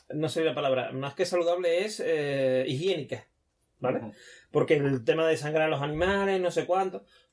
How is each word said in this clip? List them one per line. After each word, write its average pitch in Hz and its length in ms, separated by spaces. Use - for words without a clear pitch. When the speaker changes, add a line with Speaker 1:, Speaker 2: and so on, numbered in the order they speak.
Speaker 1:
no 151 140
sé 165 160
la 147 120
palabra. 131 360
Más 135 220
que 185 120
saludable 175 600
es, 214 200
eh, 139 640
higiénica, 156 580
¿vale? 127 200
Speaker 2:
Ujú. 110 120
Speaker 1:
Porque - 240
el 139 300
tema 160 220
de 160 100
sangrar 156 300
a - 20
los 139 120
animales, 190 600
no 175 100
sé 160 140
cuánto, 185 400